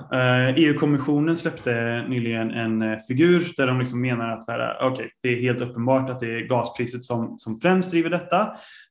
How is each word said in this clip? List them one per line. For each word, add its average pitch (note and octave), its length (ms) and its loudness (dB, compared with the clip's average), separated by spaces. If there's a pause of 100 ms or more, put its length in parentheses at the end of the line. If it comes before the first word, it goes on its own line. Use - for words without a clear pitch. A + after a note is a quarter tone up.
(140)
Eh, B2+ 360 4
E C3 80 0
U-kommissionen D3+ 800 2
släppte A#2 720 -2
nyligen A#2 420 -2
en, A2+ 300 -2
eh, A2 260 -2
figur E3+ 500 4
där C3+ 100 2
de, B2+ 120 2
liksom, B2 220 -2
menar B2 280 -2
att A2 140 -8
så - 80 -8
här, A#2+ 300 -4
okej, B2+ 300 -2 (100)
det B2+ 80 0
är A#2+ 120 0
helt B2 200 0
uppenbart B2+ 480 0
att B2 100 -8
det A#2 160 -4
är A#2 40 -4
gaspriset A#2+ 640 -4
som, A2+ 320 -4
som A2 220 -10
främst F3+ 320 2
driver E3 180 0
detta. F3+ 460 -2 (360)